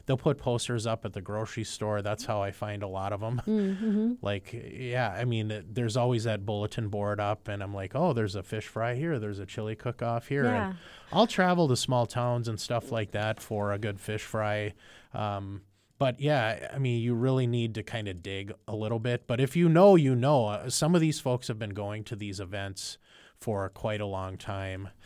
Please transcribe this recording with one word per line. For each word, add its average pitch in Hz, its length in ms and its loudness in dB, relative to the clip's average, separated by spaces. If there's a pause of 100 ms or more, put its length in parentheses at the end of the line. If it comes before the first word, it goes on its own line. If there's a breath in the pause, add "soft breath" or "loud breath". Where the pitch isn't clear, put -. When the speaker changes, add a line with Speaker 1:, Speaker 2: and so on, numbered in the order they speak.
Speaker 1:
they'll 131 100 2
put 139 220 2
posters 117 480 -2
up 113 200 -2
at 101 80 -6
the 101 80 -8
grocery 107 420 -6
store. 104 400 -2
That's 107 220 -4
how 104 180 0
I 98 80 -2
find 104 320 -6
a 101 40 -6
lot 95 260 -4
of 101 100 -4
'em. 120 240 -2
Speaker 2:
Mm-hmm. 214 680 0
Speaker 1:
<laughs> - 40 -16
Like, 101 320 -4 (180)
yeah, 123 460 -2
I 120 80 -2
mean, 107 460 0
there's 117 260 0
always 120 280 2
that 107 200 -2
bulletin 107 440 -2
board 104 300 0
up, 104 280 -2
and 101 160 -6
I'm 101 100 -6
like, 95 220 -6
"Oh, 170 180 2
there's 110 220 0
a 92 80 -4
fish 110 240 -6
fry 120 260 -2
here. 147 240 -2
There's 104 220 -4
a 98 80 -8
chili 107 280 -6
cook-off 117 520 -4
here." 139 180 2
And 113 80 4
Speaker 2:
Yeah. 101 200 0 (380 loud breath)
Speaker 1:
I'll 202 160 6
travel 180 420 4
to 123 60 6
small 120 300 2
towns 120 420 0
and 110 120 -4
stuff - 320 -2
like 113 200 -2
that 107 280 0
for 104 340 -2
a 101 60 -2
good 104 200 -4
fish 107 240 -4
fry. 107 500 -2 (420 soft breath)
Um, 101 460 -4 (360)
but 131 220 2
yeah, 123 540 2
I 127 40 -6
mean, 123 240 2
you 120 140 2
really 131 320 4
need 117 280 0
to 110 80 -4
kind 107 240 -6
of 92 140 -8
dig 98 300 -8 (160)
a 107 80 -4
little 107 240 0
bit. 120 260 -2
But 120 140 0
if 135 160 2
you 170 140 6
know, 185 260 10
you 139 200 6
know. 127 320 4
Uh, 104 220 -4
some 156 240 2
of 175 80 6
these 156 180 2
folks 127 280 -2
have 113 100 -4
been 107 160 -6
going 104 300 -6
to 117 120 -8
these 101 240 -6
events 98 580 -8 (420 soft breath)
for 98 300 -2
quite 107 320 -4
a 104 40 -2
long 95 320 -4
time. 95 520 -6 (160 soft breath)